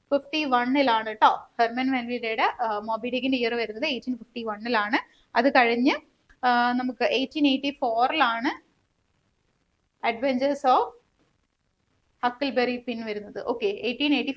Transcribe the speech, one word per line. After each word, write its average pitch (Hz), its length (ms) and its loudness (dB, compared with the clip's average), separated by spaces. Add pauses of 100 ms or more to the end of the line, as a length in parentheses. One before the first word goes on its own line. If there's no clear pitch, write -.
(140)
ഫിഫ്റ്റി 302 300 0
വണ്ണിലാണ് 240 720 2
ട്ടോ. - 320 2 (140)
ഹെർമൻ 247 300 0
മെൽവില്ലയുടെ, 240 720 -2
ആ, 214 180 -2
മോബി 220 300 -6
ഡിക്കിന്റെ 254 280 -2
ഇയർ 233 160 -2
വരുന്നത് 226 320 -6
എയ്റ്റീൻ 254 320 -4
ഫിഫ്റ്റി 226 260 -12
വണ്ണിലാണ്. 214 540 -2 (400)
അത് 240 120 4
കഴിഞ്ഞ്, 247 460 4 (500)
ആ, 240 260 2
നമുക്ക് 247 320 -4
എയ്റ്റീൻ 262 440 0
എയ്റ്റി 269 340 0
ഫോറിലാണ് 247 840 0 (1400)
Adventures 262 680 2
of 466 160 2 (1300)
ഹക്കിൾബെറി 247 520 0 (100)
ഫിൻ 226 220 -8
വരുന്നത്. 208 320 -8 (120)
ഓക്കെ, 226 180 -2 (180)
എയ്റ്റീൻ 285 300 0
എയ്റ്റി 240 200 -4